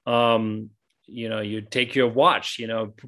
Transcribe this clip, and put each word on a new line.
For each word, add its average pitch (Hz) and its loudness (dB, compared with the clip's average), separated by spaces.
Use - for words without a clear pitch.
um, 113 2
you 113 -8
know, 110 -4
you 107 -6
take 123 -2
your 131 4
watch, 127 2
you 117 -8
know, 113 -4
p-, 110 -20